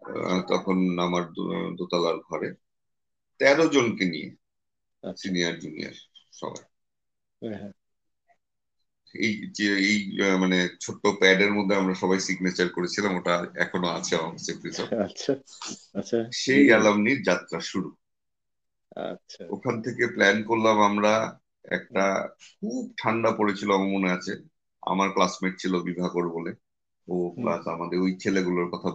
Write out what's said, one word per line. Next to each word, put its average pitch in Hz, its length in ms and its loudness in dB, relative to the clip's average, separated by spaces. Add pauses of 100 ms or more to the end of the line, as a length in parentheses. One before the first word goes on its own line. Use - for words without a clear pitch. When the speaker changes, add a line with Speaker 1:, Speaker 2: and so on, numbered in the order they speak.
Speaker 1:
আহ, 90 460 -2
তখন 92 500 0
আমার 87 260 0
দো-, 87 520 -6
দোতলার 85 420 -2
ঘরে, 82 360 -6 (840)
তেরো 147 300 4
জনকে 117 360 2
নিয়ে, 80 320 -6 (680)
Speaker 2:
আচ্ছা। 90 140 -10
Speaker 1:
senior 87 420 -2
junior 76 360 -12 (380)
সবাই। - 320 -14 (840)
Speaker 2:
হ্যাঁ, 101 120 -10
হ্যাঁ। 101 120 -14 (1400)
Speaker 1:
এই 104 400 -2
যে 101 220 0
এই, 98 460 0
আহ, 95 160 4
মানে 92 300 4 (120)
ছোট্ট - 260 -6
প্যাডের 98 460 6
মধ্যে 101 240 2
আমরা 95 180 2
সবাই 95 260 2
signature 92 480 0
করেছিলাম, 90 480 -2
ওটা 87 300 0 (100)
এখনো 87 320 -2
আছে 85 280 -2
আমার 82 160 -4
কাছে - 220 -8
প্রিজার্ভ। - 460 -6
Speaker 2:
আচ্ছা, 98 320 -4 (600)
আচ্ছা। 101 220 -4 (160)
Speaker 1:
সেই 135 300 4
Speaker 2:
হুম। 139 60 8
Speaker 1:
অ্যালামনির 107 540 4
যাত্রা 90 380 -2
শুরু। 80 340 -6 (1040)
Speaker 2:
আচ্ছা। - 540 -12
Speaker 1:
ওখান 113 320 -4
থেকে 120 240 -2
plan 107 360 4
করলাম 110 380 4
আমরা 104 600 2 (240)
একটা, - 640 0 (340)
Speaker 2:
হুম। 214 80 -6
Speaker 1:
খুব 247 320 -8
ঠান্ডা 113 280 2
পড়েছিল 101 420 -2
আমার 98 160 2
মনে 98 240 0
আছে, 92 300 -6 (400)
আমার 95 300 0
classmate 92 460 0
ছিল 92 220 -2
বিভাকর 87 480 -4
বলে, 82 260 -8 (540)
ও 90 200 -2
Speaker 2:
হুম। 85 140 -10
Speaker 1:
plus 85 260 -2
আমাদের 85 320 -4
ওই 95 200 0
ছেলেগুলোর 90 500 0
কথা 87 240 -4